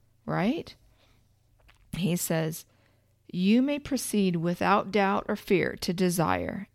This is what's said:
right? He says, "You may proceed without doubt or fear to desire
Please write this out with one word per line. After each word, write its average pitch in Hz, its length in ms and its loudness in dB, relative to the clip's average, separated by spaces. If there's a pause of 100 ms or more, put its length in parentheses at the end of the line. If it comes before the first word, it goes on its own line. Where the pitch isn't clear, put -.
(260)
right? 180 500 -2 (1160)
He 170 240 0
says, 160 480 -4 (680)
"You 196 300 4
may 285 160 0
proceed 208 600 0
without 180 540 0
doubt 196 380 2
or 214 60 -2
fear - 460 0
to 185 120 -2
desire 175 800 0